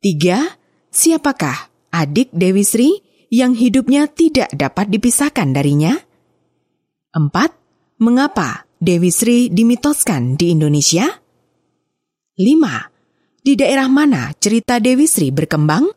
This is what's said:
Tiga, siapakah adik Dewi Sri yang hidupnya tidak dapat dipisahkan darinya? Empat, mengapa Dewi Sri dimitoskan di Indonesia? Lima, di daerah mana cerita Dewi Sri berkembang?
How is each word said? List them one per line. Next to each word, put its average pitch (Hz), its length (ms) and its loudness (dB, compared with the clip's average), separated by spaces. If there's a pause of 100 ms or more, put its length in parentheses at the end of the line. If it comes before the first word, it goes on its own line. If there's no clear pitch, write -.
Tiga, 180 400 0 (480)
siapakah 285 800 -2 (240)
adik 160 400 -2
Dewi 190 320 0
Sri 262 320 0 (320)
yang 254 240 2
hidupnya 254 560 0
tidak 311 480 0
dapat 180 320 -4
dipisahkan 220 640 -2
darinya? 147 400 0 (1160)
Empat, 160 400 -2 (560)
mengapa 240 720 -2
Dewi 175 320 0
Sri 240 400 0
dimitoskan 196 880 0
di 170 160 0
Indonesia? 156 560 0 (1300)
Lima, 214 480 0 (560)
di 269 160 2
daerah 269 320 0
mana 262 480 2
cerita 226 400 0
Dewi 254 320 2
Sri 135 240 -2
berkembang? 156 640 0